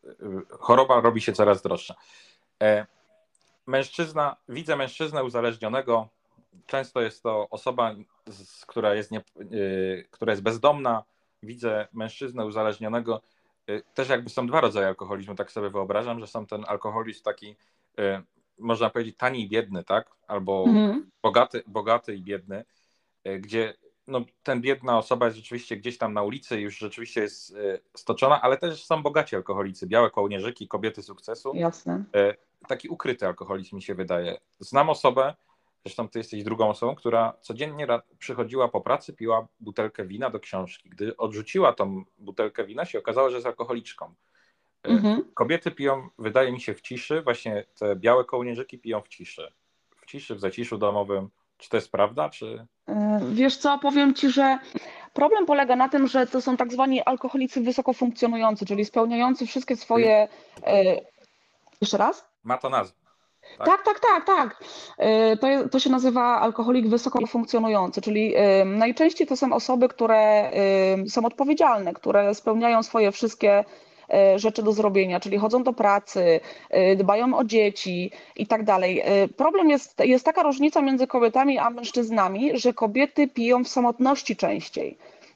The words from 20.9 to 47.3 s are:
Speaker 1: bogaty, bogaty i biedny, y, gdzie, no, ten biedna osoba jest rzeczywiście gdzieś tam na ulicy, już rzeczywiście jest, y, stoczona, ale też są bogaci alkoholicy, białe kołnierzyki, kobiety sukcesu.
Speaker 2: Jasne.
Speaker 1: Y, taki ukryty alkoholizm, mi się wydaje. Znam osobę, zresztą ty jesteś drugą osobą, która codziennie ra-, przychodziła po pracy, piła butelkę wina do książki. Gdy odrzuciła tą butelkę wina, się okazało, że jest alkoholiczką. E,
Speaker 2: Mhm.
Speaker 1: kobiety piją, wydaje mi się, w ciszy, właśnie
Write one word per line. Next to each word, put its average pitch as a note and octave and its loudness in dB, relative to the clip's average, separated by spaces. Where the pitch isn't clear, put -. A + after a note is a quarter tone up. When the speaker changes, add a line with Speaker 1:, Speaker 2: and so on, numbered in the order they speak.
Speaker 1:
bogaty, A#2 0
bogaty G#2+ -4
i G2 -14
biedny, G2 -12
y, G2 -8
gdzie, G#2+ -6
no, C3 -6
ten B2+ -4
biedna C3 0
osoba A#2+ 0
jest A2+ -2
rzeczywiście A#2+ -12
gdzieś A#2+ -10
tam A2 -4
na G#2 -2
ulicy, A2+ -6
już G#2 -10
rzeczywiście A2+ -10
jest, - -8
y, G2 -6
stoczona, C3 0
ale B2+ 2
też E3 -8
są D#3+ -2
bogaci D3 -2
alkoholicy, F#2+ -8
białe A2 2
kołnierzyki, G2+ -6
kobiety G#2 -8
sukcesu. A2 -14
Speaker 2:
Jasne. F3 -6
Speaker 1:
Y, G2+ 2
taki - -8
ukryty B2+ -6
alkoholizm, F#2+ -10
mi F#2 -14
się G2+ -10
wydaje. F2 -6
Znam C#3+ 0
osobę, C3+ 0
zresztą A2+ -12
ty - -12
jesteś A2 -12
drugą A2 0
osobą, A#2 -4
która A2+ -2
codziennie C#3+ -10
ra-, A#2 -2
przychodziła A#2+ -4
po G2+ -4
pracy, - -4
piła A2+ -2
butelkę G#2+ -6
wina G#2+ -8
do G#2+ -10
książki. - -12
Gdy G#2+ -8
odrzuciła A2+ 0
tą G2 -4
butelkę G#2 -6
wina, A2+ -10
się F3+ -8
okazało, B2+ 0
że B2 -6
jest A#2+ -8
alkoholiczką. A#2 -10
E, - -10
Speaker 2:
Mhm. G#3+ 2
Speaker 1:
kobiety E3 -2
piją, C3+ -4
wydaje B2 0
mi B2 -10
się, A2 -8
w - -20
ciszy, D3+ -8
właśnie A2+ -4